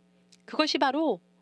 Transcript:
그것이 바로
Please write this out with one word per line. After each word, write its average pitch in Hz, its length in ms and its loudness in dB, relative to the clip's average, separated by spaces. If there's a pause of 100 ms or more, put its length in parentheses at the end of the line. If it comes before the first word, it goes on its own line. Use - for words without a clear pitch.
(460)
그것이 302 320 -2
바로 277 420 0 (220)